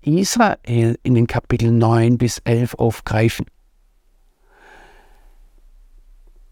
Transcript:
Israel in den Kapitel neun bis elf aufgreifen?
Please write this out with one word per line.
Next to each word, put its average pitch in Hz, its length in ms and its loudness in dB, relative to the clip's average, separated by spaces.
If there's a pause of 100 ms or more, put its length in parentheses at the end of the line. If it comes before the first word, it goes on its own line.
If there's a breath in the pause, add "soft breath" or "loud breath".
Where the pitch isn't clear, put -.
Israel 147 1000 -2
in 127 120 2
den 117 120 2
Kapitel 117 440 -2
neun 117 460 2
bis 120 220 -2
elf 120 360 -2
aufgreifen? 110 680 -2 (3000 soft breath)